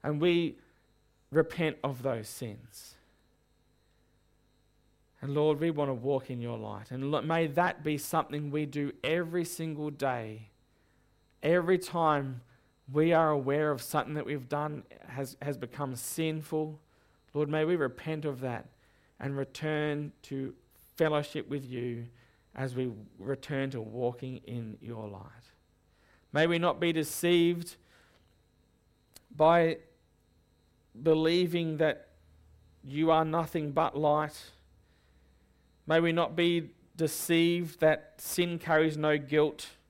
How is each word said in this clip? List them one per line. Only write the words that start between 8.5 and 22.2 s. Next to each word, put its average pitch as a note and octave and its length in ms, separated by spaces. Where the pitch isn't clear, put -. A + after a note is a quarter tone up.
we D3+ 160
do C#3+ 260
every E3+ 420
single D#3 460
day. A#2 580
Every F3 360
time D3 600
we D#3 220
are D#3+ 180
aware C#3+ 400
of C3 120
something D3 320
that D3+ 100
we've C3 240
done D3+ 360
has, C3 340
has C#3 160
become C3 380
sinful, D#3 840
Lord, D3 140
may D#3 160
we F3 120
repent D3+ 480
of C3+ 160
that B2+ 260
and C#3 160
return D3+ 760
to C3+ 320
fellowship D3+ 540
with C3+ 180
you A#2+ 380